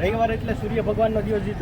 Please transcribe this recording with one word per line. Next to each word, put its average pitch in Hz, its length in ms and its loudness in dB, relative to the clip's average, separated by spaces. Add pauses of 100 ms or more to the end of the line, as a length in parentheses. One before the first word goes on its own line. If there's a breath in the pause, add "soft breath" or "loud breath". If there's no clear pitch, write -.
રવિવાર 226 320 2
એટલે 220 200 -2
સૂર્ય 214 300 -2
ભગવાનનો 214 380 2
દિવસ, 208 220 0
જે 202 200 -4